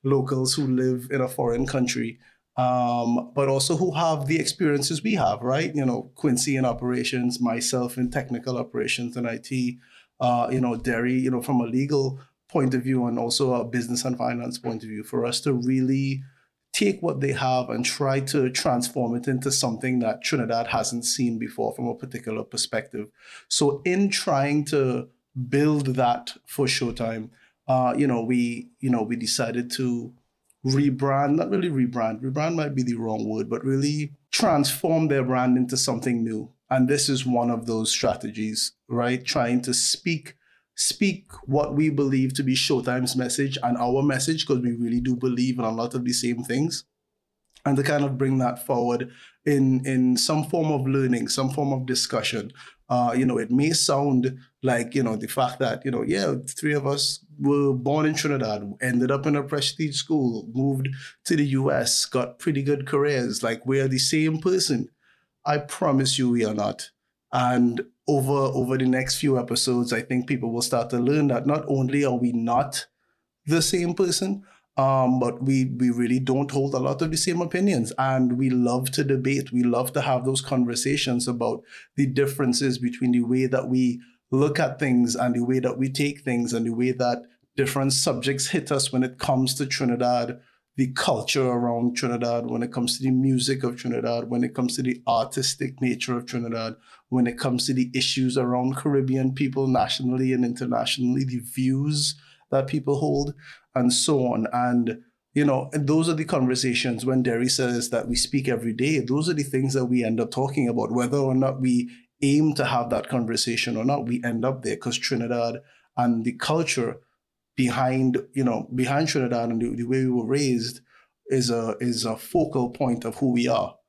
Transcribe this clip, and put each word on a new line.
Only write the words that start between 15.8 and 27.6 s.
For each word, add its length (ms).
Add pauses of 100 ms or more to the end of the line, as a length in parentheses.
take 280
what 180
they 120
have 380
and 140
try 340
to 320
transform 640
it 140
into 220
something 500
that 220
Trinidad 440
hasn't 380
seen 340
before 360
from 120
a 80
particular 480
perspective. 680 (400)
So 360
in 260
trying 560
to 420 (400)
build 480
that 380 (120)
for 200
Showtime, 640 (360)